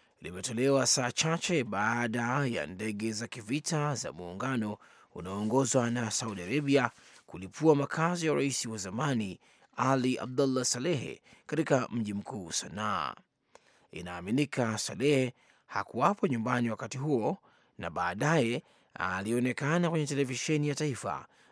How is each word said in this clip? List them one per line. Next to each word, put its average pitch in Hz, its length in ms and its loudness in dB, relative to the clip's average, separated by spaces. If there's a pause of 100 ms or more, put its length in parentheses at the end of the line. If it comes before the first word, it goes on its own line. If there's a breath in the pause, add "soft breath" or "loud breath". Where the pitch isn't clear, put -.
(200 soft breath)
limetolewa 120 640 0
saa 123 260 2
chache 160 520 0
baada 117 840 0
ya 90 200 -2
ndege 104 460 -4
za 110 140 -6
kivita 147 680 -2
za - 180 -6
muungano 104 640 -4 (360 soft breath)
unaoongozwa 117 760 2
na 117 200 -2
Saudi 101 320 -4
Arabia 139 480 2 (360 loud breath)
kulipua 120 480 4
makazi 160 520 2
ya 147 80 2
rais 139 320 0
wa 110 120 -6
zamani 104 640 -2 (360 soft breath)
Ali 131 420 2
Abdullah 127 460 0
Saleh 131 560 -2 (260 soft breath)
katika 151 440 2
mji 104 240 -2
mkuu 98 380 -8
Sanaa. 95 640 -4 (760 soft breath)
Inaaminika 107 880 -2
Saleh 131 540 0 (340 soft breath)
hakuwapo 139 600 0
nyumbani 120 440 2
wakati 117 280 -6
huo 139 400 2 (400 soft breath)
na 85 120 -6
baadaye 117 720 2 (320 soft breath)
alionekana 123 960 0
kwenye 160 160 0
televisheni 143 640 0
ya 143 60 -2
taifa 123 520 -4 (240 soft breath)